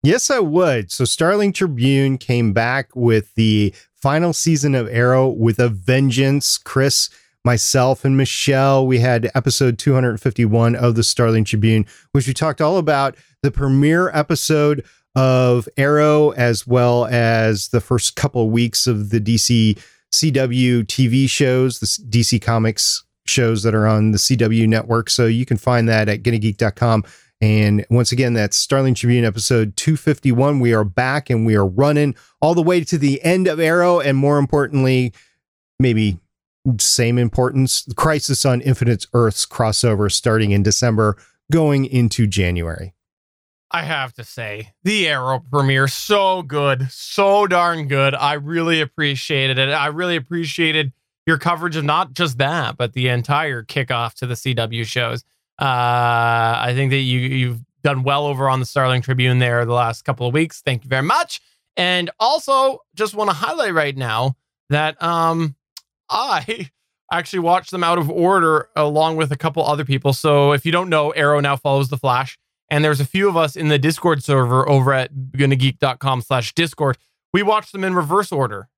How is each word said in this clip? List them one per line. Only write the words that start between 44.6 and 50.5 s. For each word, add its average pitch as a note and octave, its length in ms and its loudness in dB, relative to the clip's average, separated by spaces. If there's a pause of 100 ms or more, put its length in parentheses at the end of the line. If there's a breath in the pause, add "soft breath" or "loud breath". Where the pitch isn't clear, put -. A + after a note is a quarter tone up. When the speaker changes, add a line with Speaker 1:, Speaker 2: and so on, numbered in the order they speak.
Speaker 2:
the G3 240 0
Arrow C3 320 -2
premiere, C3+ 480 0
so F#3+ 560 0
good, C#3 480 -2
so G3+ 560 0
darn F3 400 0
good. C#3 300 0
I C#3+ 160 -2
really D#3+ 480 -2
appreciated C3+ 800 -2
it. C3+ 100 0
I C#3+ 180 -2
really E3+ 300 -4
appreciated D#3 760 -4 (320)